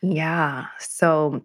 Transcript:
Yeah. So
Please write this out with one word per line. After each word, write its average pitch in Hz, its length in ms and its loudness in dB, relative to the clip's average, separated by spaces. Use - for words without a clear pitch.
Yeah. 160 640 -2
So 151 680 2